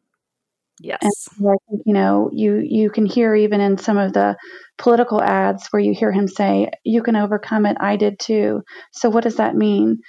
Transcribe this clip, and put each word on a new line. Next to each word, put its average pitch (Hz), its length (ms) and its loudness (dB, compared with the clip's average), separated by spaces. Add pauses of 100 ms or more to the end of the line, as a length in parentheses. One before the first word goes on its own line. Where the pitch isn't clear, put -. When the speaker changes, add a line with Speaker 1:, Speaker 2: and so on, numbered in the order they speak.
(800)
Speaker 1:
Yes. - 220 -10
Speaker 2:
And 208 120 0
so 202 360 -4
I 196 60 4 (140)
think, 214 160 -8
you 214 80 2
know, 196 400 2
you, 214 320 0
you 214 240 0
can 214 160 0
hear 220 300 2
even 208 260 2
in 196 160 2
some 202 200 -2
of 190 160 0
the 196 240 2 (400)
political 233 440 2
ads 196 480 -2
where 208 120 0
you 208 120 0
hear 208 180 0
him 196 160 0
say, 196 440 0 (120)
"You 226 200 0
can 233 120 0
overcome 208 520 -2
it, 202 120 -2
I 202 160 0
did 202 240 -2
too." 214 440 -2 (280)
So - 180 -2
what 226 140 2
does 226 120 -2
that 220 200 0
mean? 214 540 2